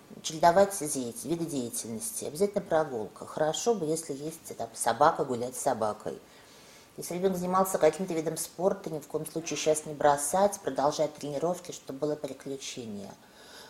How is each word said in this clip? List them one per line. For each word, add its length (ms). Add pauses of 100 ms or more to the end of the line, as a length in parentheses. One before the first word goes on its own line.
(220)
чередовать 580
деятель-, 500
виды 160
деятельности. 800
Обязательно 340
прогулка. 640
Хорошо 480
бы, 120
если 260
есть, 440
там, 180
собака, 500
гулять 320
с 40
собакой. 600 (800)
Если 160
ребёнок 240
занимался 400
каким-то 340
видом 240
спорта, 540
ни 80
в 80
коем 180
случае 320
щас 300
не 80
бросать, 640
продолжать 540
тренировки, 580
чтобы 280
было 160
переключение. 960 (580)